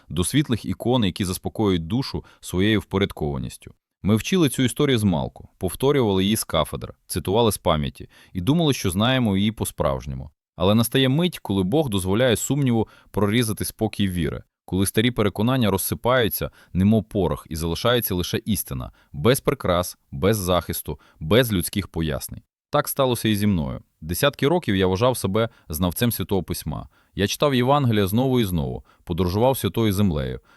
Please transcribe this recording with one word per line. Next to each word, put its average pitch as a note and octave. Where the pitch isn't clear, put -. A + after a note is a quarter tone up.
до F2
світлих C3+
ікон, A#2
які F#2+
заспокоюють F2+
душу G#2
своєю G2+
впорядкованістю. D2
Ми G#2
вчили E3
цю -
історію C3
з G#2
малку, D2+
повторювали G#2+
її G#2+
з -
кафедр, -
цитували G2+
з -
пам'яті D2+
і F#2
думали, D3
що G#2
знаємо A2
її G#2
по-справжньому. C#2
Але F#2
настає C3
мить, D#3+
коли G3
Бог D#3+
дозволяє G2+
сумніву B2+
прорізати G#2
спокій -
віри, F2
коли F#2
старі A2+
переконання A2+
розсипаються, G2
немов G2
порох, E2
і D#2
залишається F#2+
лише F2+
істина, C#2
без D#2
прикрас, F2+
без F#2+
захисту, F2
без A2+
людських F#2
пояснень. D#2
Так D3
сталося B2
і A2
зі G2+
мною. D2
Десятки A2
років D3+
я F#2+
вважав G#2+
себе A2
знавцем F2+
Святого F#2
Письма. -
Я F#2+
читав C#3+
Євангелія B2
знову B2
і A#2
знову, D2
подорожував F#2
Святою G#2+
Землею, D2